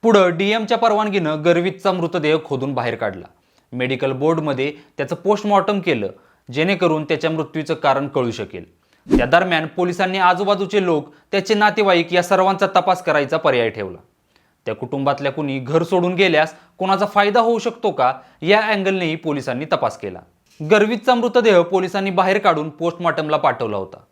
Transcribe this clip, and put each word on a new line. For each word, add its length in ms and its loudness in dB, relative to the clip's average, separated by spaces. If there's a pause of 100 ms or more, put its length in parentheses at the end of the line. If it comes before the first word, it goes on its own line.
पुढं 360 4
डीएमच्या 400 0
परवानगीनं 680 0
गर्वितचा 460 0
मृतदेह 540 0
खोदून 280 -4
बाहेर 220 -4
काढला. 300 -6 (480)
मेडिकल 380 -2
बोर्डमध्ये 640 -2 (240)
त्याचं 180 -6
पोस्टमॉर्टम 640 0
केलं, 300 -2 (440)
जेणेकरून 500 0
त्याच्या 280 -2
मृत्यूचं 420 -4
कारण 340 0
कळू 240 -2
शकेल. 320 -10 (540)
त्या 80 2
दरम्यान 420 2
पोलिसांनी 500 -2
आजूबाजूचे 680 0
लोक, 280 -2 (180)
त्याचे 220 0
नातेवाईक 600 2
या 100 4
सर्वांचा 440 2
तपास 360 2
करायचा 340 0
पर्याय 320 0
ठेवला. 280 -8 (680)
त्या 100 -4
कुटुंबातल्या 560 -4
कुणी 280 -4
घर 240 0
सोडून 320 0
गेल्यास 380 2 (240)
कोणाचा 280 0
फायदा 340 2
होऊ 200 2
शकतो 320 -4
का, 220 0 (280)
या 200 4
अँगलनेही 540 -2
पोलिसांनी 500 -6
तपास 320 -2
केला. 220 -12 (520)
गर्वितचा 420 2
मृतदेह 480 4
पोलिसांनी 480 -2
बाहेर 280 2
काढून 320 0
पोस्टमॉर्टमला 680 -2
पाठवला 400 -2
होता. 200 -10 (140)